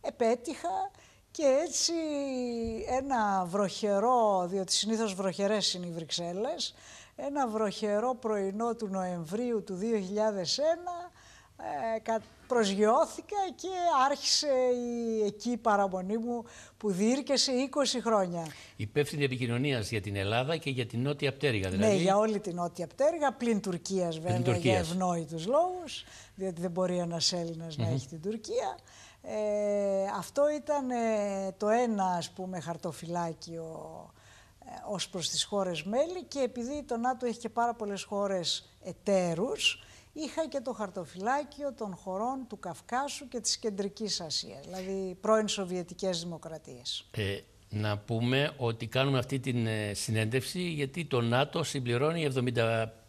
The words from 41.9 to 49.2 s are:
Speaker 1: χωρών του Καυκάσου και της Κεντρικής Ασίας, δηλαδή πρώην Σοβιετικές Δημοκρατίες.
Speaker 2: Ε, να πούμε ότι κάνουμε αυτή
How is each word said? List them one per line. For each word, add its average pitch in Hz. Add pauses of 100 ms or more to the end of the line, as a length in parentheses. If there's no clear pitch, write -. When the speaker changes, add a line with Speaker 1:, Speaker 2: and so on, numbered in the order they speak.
Speaker 1:
χωρών 220 (100)
του 208
Καυκάσου 254
και 240
της -
Κεντρικής 202
Ασίας, -
δηλαδή 185
πρώην 214
Σοβιετικές 180
Δημοκρατίες. 156
Speaker 2:
Ε, 98 (300)
να 107
πούμε 123
ότι 117
κάνουμε 135
αυτή 135